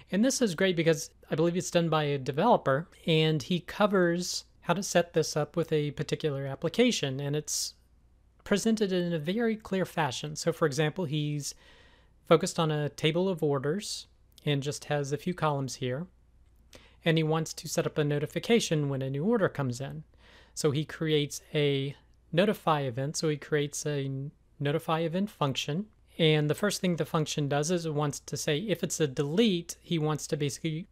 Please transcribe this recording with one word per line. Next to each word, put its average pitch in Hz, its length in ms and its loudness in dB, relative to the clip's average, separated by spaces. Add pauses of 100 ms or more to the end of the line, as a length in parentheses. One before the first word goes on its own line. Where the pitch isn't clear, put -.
(100)
And 196 120 2
this 262 200 2
is 190 120 2
great 190 220 2
because 160 320 2 (220)
I 160 60 0
believe 170 200 2
it's 175 140 -4
done 170 180 2
by 156 160 2
a 143 140 0
developer, 151 680 2 (200)
and 156 360 4
he 175 180 -2
covers 180 840 0 (160)
how 170 140 0
to - 80 -2
set - 320 0
this 156 240 0
up - 180 -4
with 160 160 -2
a 147 200 0
particular 143 520 -4
application, 139 760 0
and 143 160 -4
it's - 380 -4 (720)
presented 208 480 2
in 175 220 0
a 160 40 -2
very 214 380 -2
clear 190 300 -2
fashion. 151 500 -4
So - 160 0
for 165 140 2
example, 151 400 0
he's 147 480 -4 (720)
focused 170 300 4
on 160 120 2
a 147 200 -2
table 165 360 0
of 175 160 -2
orders 143 640 -2 (380)
and 143 180 0
just 143 240 -6
has 147 260 -2
a 147 40 -2
few 180 160 -4
columns 143 440 -2
here, 131 300 -6 (1000)
and 165 100 4
he 160 60 4
wants 156 320 0
to - 140 -12
set 160 180 -2
up - 100 -4
a 151 80 2
notification 151 840 0
when 135 100 -2
a 135 80 -4
new 139 160 -4
order 214 240 4
comes 127 320 -2
in. 147 240 -10 (480)
So 151 200 0
he 151 120 -2
creates 151 560 -2 (140)
a 143 420 0 (340)
notify 165 520 2
event. 135 340 -4
So 160 140 0
he 151 80 -2
creates 147 480 -2
a 139 240 -2 (500)
notify 156 400 0
event 175 300 -2
function. 147 560 -2 (320)
And 156 300 4
the 147 60 2
first - 280 -2
thing 175 140 2
the 156 100 -2
function 151 420 0
does 147 220 0
is 170 160 0
it 151 80 -4
wants 147 260 0
to - 160 -8
say, 147 220 0
if 190 260 -2
it's - 160 -6
a 156 60 4
delete, 160 760 0
he 170 180 -2
wants 151 280 -2
to 160 100 -4
basically 156 560 -4